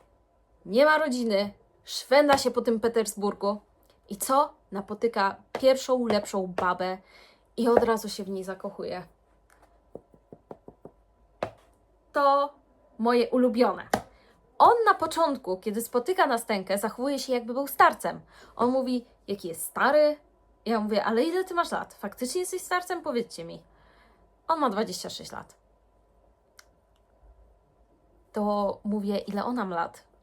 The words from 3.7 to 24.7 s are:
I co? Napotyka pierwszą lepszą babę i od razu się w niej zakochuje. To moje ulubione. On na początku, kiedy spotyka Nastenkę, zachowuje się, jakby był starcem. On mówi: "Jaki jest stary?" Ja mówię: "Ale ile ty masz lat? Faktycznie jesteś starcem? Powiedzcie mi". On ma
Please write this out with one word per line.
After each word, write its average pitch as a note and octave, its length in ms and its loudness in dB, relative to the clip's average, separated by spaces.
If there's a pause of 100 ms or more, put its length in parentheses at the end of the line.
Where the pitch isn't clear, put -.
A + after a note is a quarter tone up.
I G3+ 80 -12
co? C#4 360 2 (200)
Napotyka G#3 640 -2 (160)
pierwszą C4 540 2
lepszą G#3 400 -2
babę F#3 520 -4 (580)
i A#3 120 0
od A#3 160 6
razu A3 240 0
się G3+ 160 -10
w F#3 60 -10
niej F#3+ 140 -8
zakochuje. F#3+ 580 -10 (3000)
To C#4+ 420 2 (440)
moje A#3 320 2
ulubione. A#3 520 2 (760)
On F#4+ 160 10 (120)
na G4 80 6
początku, D#4+ 600 -2
kiedy G#3 240 -4
spotyka D4+ 460 0
Nastenkę, G#3 520 -2
zachowuje C4+ 400 -4
się, C4+ 140 -6
jakby A#3+ 220 -2
był C#4 120 -2
starcem. B3 540 2 (360)
On A#3+ 140 2
mówi: B3+ 340 -2 (240)
"Jaki G3+ 200 -8
jest E3 160 -10
stary?" D4 520 2 (500)
Ja A3 140 0
mówię: G#3 240 -2
"Ale A3+ 180 0
ile F4 220 -2
ty F#4 100 -10
masz E4+ 160 -2
lat? - 240 -6
Faktycznie B3 460 -8
jesteś F4+ 220 -6
starcem? F4+ 400 -4
Powiedzcie A#3+ 420 -6
mi". E3 180 -16 (840)
On D#4+ 120 0
ma C4 100 2